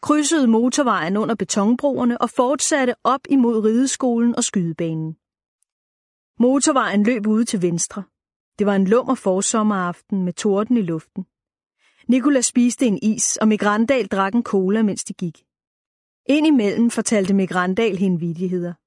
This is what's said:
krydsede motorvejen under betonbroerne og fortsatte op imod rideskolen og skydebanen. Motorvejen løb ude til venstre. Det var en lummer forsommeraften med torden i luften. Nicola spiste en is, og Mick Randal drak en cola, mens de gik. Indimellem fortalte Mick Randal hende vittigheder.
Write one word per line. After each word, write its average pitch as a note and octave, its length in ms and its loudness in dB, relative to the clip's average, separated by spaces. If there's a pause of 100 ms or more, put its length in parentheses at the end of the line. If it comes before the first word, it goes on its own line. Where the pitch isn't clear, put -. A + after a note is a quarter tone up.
krydsede D4 440 2
motorvejen A3+ 680 0
under A3 180 -2
betonbroerne A#3+ 840 -2
og A#3 100 -2
fortsatte C4 640 0 (100)
op C4 240 2
imod A#3 360 2
rideskolen A#3+ 720 0
og A#3+ 80 -2
skydebanen. D#3+ 720 -4 (1200)
Motorvejen B3 640 2
løb G#3+ 240 0
ude G#3+ 180 0
til G#3+ 180 -4
venstre. F3 420 -4 (540)
Det G3+ 80 0
var G3+ 100 2
en G3 100 2
lummer A#3+ 280 2
forsommeraften G3 1080 -2
med F3+ 100 -4
torden G#3+ 440 0
i A3+ 60 0
luften. E3 440 -8 (840)
Nicola C4 320 2
spiste A#3+ 460 2
en G3+ 160 2
is, - 340 -2
og A3 120 2
Mick G#3+ 160 0
Randal A3 420 0
drak G3 280 -2
en A#3+ 80 0
cola, G3 400 0
mens G3+ 220 -2
de - 100 -12
gik. - 300 -10 (840)
Indimellem C4 640 2
fortalte G3+ 440 0
Mick G3 200 0
Randal F#3 420 0
hende F3+ 240 0
vittigheder. F3 540 -6 (120)